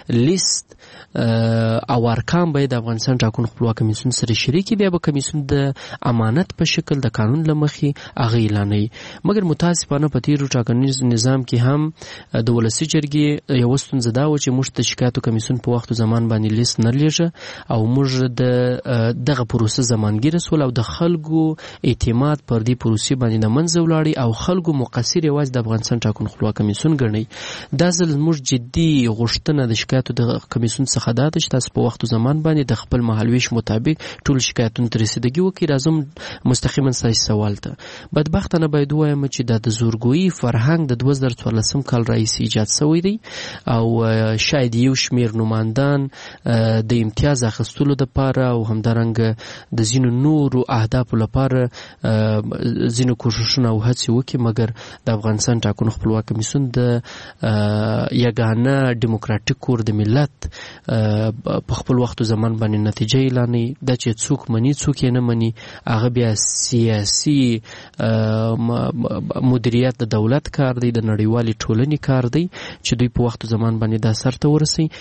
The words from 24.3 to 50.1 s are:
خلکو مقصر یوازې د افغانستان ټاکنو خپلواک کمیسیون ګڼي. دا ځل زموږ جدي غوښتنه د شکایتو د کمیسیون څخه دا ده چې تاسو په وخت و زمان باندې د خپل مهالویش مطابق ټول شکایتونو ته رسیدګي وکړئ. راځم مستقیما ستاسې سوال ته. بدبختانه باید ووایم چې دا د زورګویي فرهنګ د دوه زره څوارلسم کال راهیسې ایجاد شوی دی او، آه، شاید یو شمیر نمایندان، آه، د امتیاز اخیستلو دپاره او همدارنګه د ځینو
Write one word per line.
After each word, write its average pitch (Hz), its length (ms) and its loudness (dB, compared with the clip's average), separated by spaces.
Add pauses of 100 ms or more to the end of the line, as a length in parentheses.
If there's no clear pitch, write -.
خلکو 170 400 0
مقصر 131 540 -2
یوازې 143 240 0
د 127 80 -2
افغانستان 113 400 0
ټاکنو 107 360 -2
خپلواک 107 200 -2
کمیسیون 104 420 0
ګڼي. 110 280 0 (480)
دا 165 180 2
ځل 175 240 2
زموږ 156 220 2 (140)
جدي 135 580 2
غوښتنه 117 580 0
د 113 60 -2
شکایتو 127 400 0
د 120 100 0 (320)
کمیسیون 120 320 0
څخه - 260 0
دا 127 160 2
ده 160 120 -2
چې - 80 -2
تاسو 131 260 0
په 123 60 0
وخت 120 240 0
و - 20 0
زمان 120 360 2
باندې 156 280 2
د 117 40 0
خپل 123 260 -2 (100)
مهالویش 117 420 0
مطابق 117 440 0 (260)
ټول 135 160 2
شکایتونو 120 500 0
ته 113 140 0
رسیدګي 123 400 0
وکړئ. 185 300 -2
راځم 151 240 2 (480)
مستقیما 131 460 0
ستاسې 117 360 0
سوال 107 300 0
ته. - 180 -10 (400)
بدبختانه 160 540 0
باید 147 240 0
ووایم 147 340 0
چې 131 240 -4
دا 113 80 2
د 107 100 -4
زورګویي 120 640 2
فرهنګ 147 560 0
د 123 80 0
دوه 127 180 2
زره 131 220 0
څوارلسم 113 480 -2
کال 120 240 0
راهیسې 113 340 0
ایجاد 110 380 0
شوی 156 220 2
دی 202 180 0 (480)
او، 113 380 2
آه، 110 320 2
شاید 123 380 0
یو 127 200 2
شمیر 123 400 0
نمایندان، 113 760 0 (380)
آه، 113 340 2
د 110 120 -2
امتیاز 123 520 2
اخیستلو 139 500 0
دپاره 131 560 0
او 117 140 0
همدارنګه 113 640 0 (440)
د 117 100 0
ځینو 123 280 2